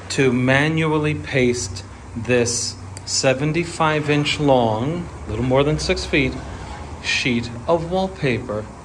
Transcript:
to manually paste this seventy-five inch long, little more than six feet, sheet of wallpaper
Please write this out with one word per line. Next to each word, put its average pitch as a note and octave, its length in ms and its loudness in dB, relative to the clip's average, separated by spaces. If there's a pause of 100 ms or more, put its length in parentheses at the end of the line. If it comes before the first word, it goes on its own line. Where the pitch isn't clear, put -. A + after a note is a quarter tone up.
(100)
to C3 220 4
manually D3+ 800 2
paste B2+ 720 0 (320)
this A#2+ 600 0 (280)
seventy-five D3+ 1040 0
inch D3 320 2
long, C3+ 680 2 (220)
little G#2+ 160 -2
more C3 200 4
than D3+ 140 2
six F#3 280 -2
feet, C3+ 260 2 (720)
sheet A#2 460 0 (160)
of E3 240 2
wallpaper B2+ 760 -2 (200)